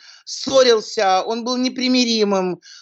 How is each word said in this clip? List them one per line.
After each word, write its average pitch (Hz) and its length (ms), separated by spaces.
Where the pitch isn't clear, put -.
ссорился, 220 1000
он 226 220
был 247 120
непримиримым, 233 1040